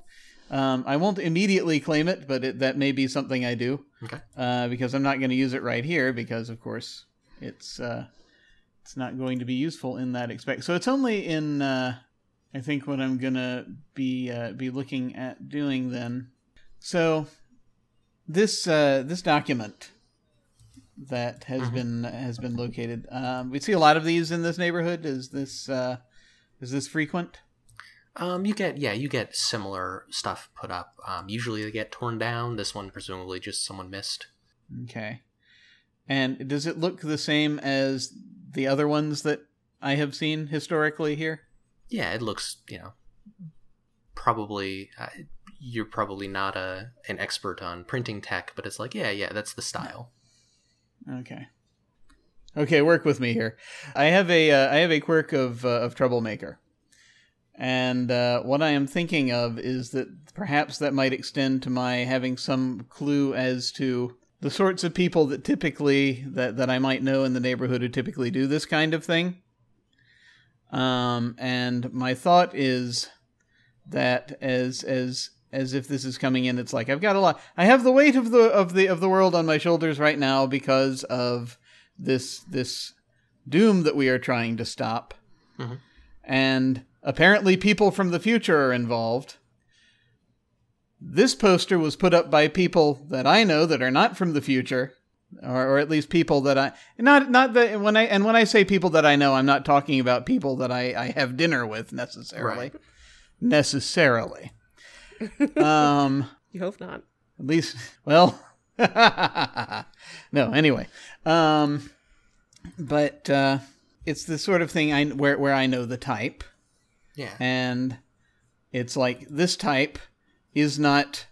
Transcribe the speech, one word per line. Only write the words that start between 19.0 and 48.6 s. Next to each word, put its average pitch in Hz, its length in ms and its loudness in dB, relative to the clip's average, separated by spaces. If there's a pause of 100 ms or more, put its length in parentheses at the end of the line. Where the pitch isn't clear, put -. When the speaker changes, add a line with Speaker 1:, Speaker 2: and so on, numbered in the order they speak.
Speaker 1:
this 170 180 -8
document 143 680 -2 (1080)
that 123 480 -8
has 131 180 -6
Speaker 2:
Mm-hmm. 120 120 -4
Speaker 1:
been, 120 300 -4
has 120 340 -10
been 123 180 -8
located. 117 540 -8
Um, 127 400 -8
we 139 100 -6
see 214 120 -2
a 190 60 4
lot 156 180 8
of 160 80 0
these 165 280 0
in 170 100 -2
this 165 160 -4
neighborhood. 170 460 -2
Is 131 260 -8
this, 135 380 -10
uh, 127 300 -4 (640)
is 123 100 -12
this 139 180 -4
frequent? 160 500 -6 (760)
Speaker 2:
Um, 180 300 -6
you 208 80 -2
get, 165 240 -4
yeah, 127 160 -2
you 135 160 -6
get 117 260 -6
similar 95 760 -6
stuff - 380 -8 (100)
put - 120 -12
up. 87 240 -12 (120)
Um, 92 220 -10
usually 110 340 -6
they 107 80 -8
get 110 220 -8
torn 117 260 -8
down. 117 380 -4
This 101 180 -8
one, 98 160 -12
presumably, 92 480 -12
just 98 260 -10
someone 95 260 -12
missed. - 380 -12 (560)
Speaker 1:
Okay. 117 360 -12 (880)
And 135 400 -4
does 143 180 -4
it 165 120 -6
look 180 240 -4
the 151 160 -4
same 151 400 0
as 135 540 -2 (380)
the 135 160 -4
other 139 220 0
ones 151 340 -2
that 147 180 -2 (420)
I 139 140 -2
have 143 180 -2
seen 156 320 -4
historically 151 680 -2
here? 160 280 -6 (480)
Speaker 2:
Yeah, 117 240 -6
it 117 80 -8
looks, - 340 -8 (140)
you 101 80 -14
know, 95 140 -20 (1200)
probably, 101 840 -6
uh, - 100 -12 (500)
you're 120 260 -10
probably 98 440 -8
not 98 280 -6
a, 92 340 -10 (180)
an 98 100 -8
expert 92 440 -8
on 87 220 -12
printing 120 360 -8
tech, - 360 -10
but - 100 -12